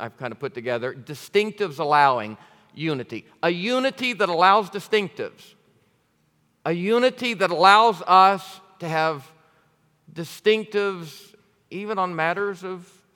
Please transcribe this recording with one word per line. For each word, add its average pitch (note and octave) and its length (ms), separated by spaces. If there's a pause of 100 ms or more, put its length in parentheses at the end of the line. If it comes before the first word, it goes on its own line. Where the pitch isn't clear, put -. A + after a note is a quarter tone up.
I've A2+ 160
kind B2 160
of - 80
put C3 120
together. A#2+ 400
Distinctives E3+ 840
allowing C#3 580 (380)
unity. C3+ 500 (160)
A E3+ 100
unity B3 640
that F#3+ 140
allows F3+ 400
distinctives. - 840 (1120)
A D#3+ 80
unity A#3+ 600
that F3+ 160
allows F#3+ 520
us F#3+ 580 (200)
to E3+ 80
have D#3+ 420 (840)
distinctives, G3+ 1200 (360)
even G3+ 280
on F3+ 160
matters F3 500
of F#3 240 (280)